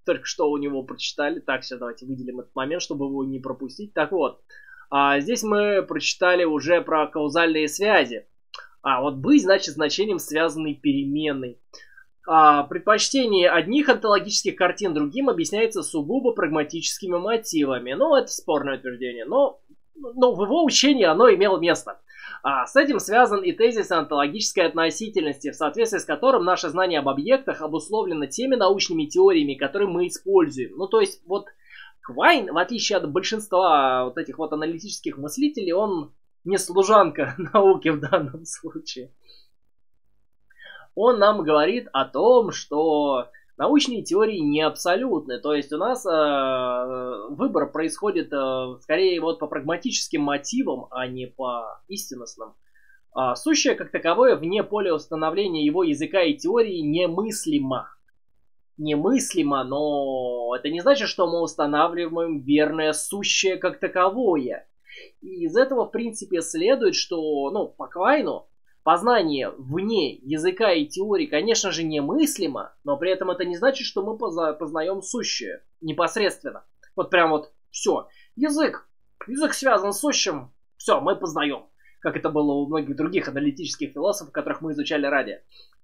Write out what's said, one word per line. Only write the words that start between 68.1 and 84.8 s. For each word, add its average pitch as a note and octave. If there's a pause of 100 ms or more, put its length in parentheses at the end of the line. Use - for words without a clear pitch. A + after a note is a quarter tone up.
познание E3+
вне D#3
языка F3+
и D#3+
теории, F#3+
конечно F#3+
же, D#3+
немыслимо, D#3 (120)
но -
при F#3
этом F#3
это F3
не F3
значит, C4
что F#3+
мы G#3+
поза-, E3+
познаем E3
сущее D#3+ (180)
непосредственно. D#3+ (320)
Вот F#3
прям E3+
вот D3+ (200)
всё. - (280)
Язык, D4 (380)
язык C#4+
связан G3+
с G3
сущим, D#3 (240)
всё, -
мы F3+
познаем. D#3 (340)
Как D#3
это D#3
было D3
у C#3+
многих C#3+
других E3
аналитических C#3
философов, E3
которых E3+
мы D#3
изучали C#3+